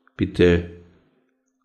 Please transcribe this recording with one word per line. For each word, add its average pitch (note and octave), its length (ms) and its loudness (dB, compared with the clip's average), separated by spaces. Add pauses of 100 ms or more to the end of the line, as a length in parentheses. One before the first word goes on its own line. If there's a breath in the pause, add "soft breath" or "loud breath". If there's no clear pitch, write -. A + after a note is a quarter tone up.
(160)
bitte F2 540 0 (960)